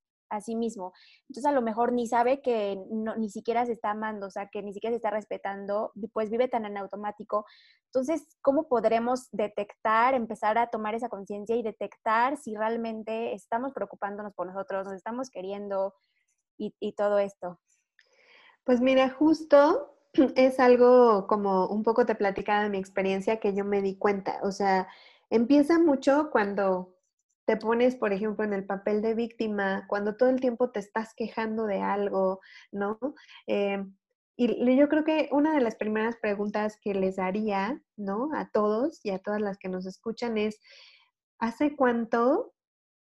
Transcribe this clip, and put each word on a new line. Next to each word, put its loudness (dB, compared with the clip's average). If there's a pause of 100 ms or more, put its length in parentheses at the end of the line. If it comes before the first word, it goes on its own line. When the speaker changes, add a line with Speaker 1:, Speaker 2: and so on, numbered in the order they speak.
(300)
Speaker 1:
a -8
sí -8
mismo. -6 (360)
Entonces, -8
a 4
lo 4
mejor 0
ni -2
sabe 2
que -2 (140)
no, -6
ni -4
siquiera -2
se -4
está -4
amando, -8
o -14
sea, -10
que -8
ni -10
siquiera -4
se -2
está -4
respetando, -6
y -10
pues -4
vive 0
tan -4
en -10
automático. -6 (420)
Entonces, -4
¿cómo 2
podremos 0
detectar, 0
empezar -2
a 0
tomar -4
esa -6
conciencia -6
y -2
detectar -2
si -12
realmente -6
estamos -6
preocupándonos -8
por -6
nosotros, -8
nos -10
estamos -10
queriendo -6 (640)
y, -8
y -6
todo 2
esto? -6 (1040)
Speaker 2:
Pues 4
mira, 6
justo 4 (180)
<clears throat> 4
es 4
algo 8
como 2
un -2
poco 2
te 0
platicaba 0
de -2
mi -2
experiencia -2
que 0
yo -2
me 0
di -2
cuenta. -2
O -2
sea, 0 (420)
empieza 4
mucho 2
cuando 0 (500)
te 0
pones, 2
por -2
ejemplo, -4
en -2
el -4
papel -2
de 0
víctima, -4
cuando -2
todo 4
el 2
tiempo 0
te -6
estás -8
quejando -6
de -2
algo, -2 (320)
¿no? -4 (480)
Eh, -2 (500)
y 0
l-, 2
yo 6
creo 2
que 0
una 2
de 2
las 0
primeras -2
preguntas -4
que -4
les 0
haría, -2 (140)
¿no? -4
A -6
todos 0
y -2
a -4
todas -4
las -4
que -10
nos -6
escuchan -6
es, -2 (800)
¿hace -2
cuánto, 0 (600)